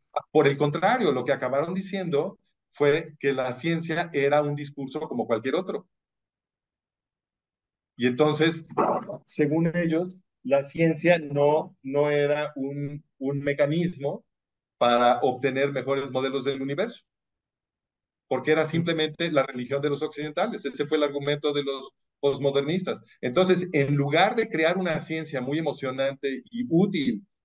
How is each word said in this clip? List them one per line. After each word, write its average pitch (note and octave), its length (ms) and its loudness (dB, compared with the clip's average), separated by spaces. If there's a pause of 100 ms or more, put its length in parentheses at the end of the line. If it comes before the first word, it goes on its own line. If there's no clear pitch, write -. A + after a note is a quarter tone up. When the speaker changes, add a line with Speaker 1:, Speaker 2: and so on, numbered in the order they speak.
(320)
Speaker 1:
Por - 160 6
el C#3+ 100 2
contrario, E3+ 540 2
lo B2+ 140 -2
que C#3 80 2
acabaron C3+ 400 -2
diciendo F#3 640 -4 (320)
fue D3+ 500 0
que C#3 140 0
la C3 200 -2
ciencia E3 600 -2
era C#3+ 280 4
un D3 140 -2
discurso C#3+ 460 -8
como B2 240 -4
cualquier A#2+ 300 0
otro. F#3 320 -4 (2000)
Y B2 120 0
entonces, D3+ 580 2 (600)
según D#3 500 0
ellos, F3 380 0 (300)
la C#3 200 2
ciencia E3 560 2
no, D3 640 2
no C#3+ 260 0
era D3 460 0
un, C#3+ 480 -6 (160)
un C#3 220 -2
mecanismo D3 840 -2 (520)
para A#2+ 440 4
obtener C3 500 0
mejores C3+ 400 -2
modelos C3 340 -2
del C3+ 160 -4
universo, D3 420 -4 (1200)
porque C3 240 0
era D#3 140 4
simplemente E3 680 -2
la C#3+ 120 4
religión C3 380 -6
de D3 100 0
los C#3+ 100 -4
occidentales. D#3 640 -4
Ese C#3 220 -4
fue D3+ 100 0
el D3+ 60 2
argumento D3 500 -2
de C#3+ 100 -2
los C3+ 280 -8 (280)
posmodernistas. C#3 800 0 (200)
Entonces, F3+ 500 2
en C#3+ 240 2
lugar D#3 400 2
de A3+ 140 0
crear D#3+ 280 2
una F3 220 -2
ciencia D3+ 420 -6
muy C#3 180 -2
emocionante C3+ 840 -4
y A#2+ 240 -6
útil, E3 480 2
Speaker 2:
Ujú. - 80 -14 (180)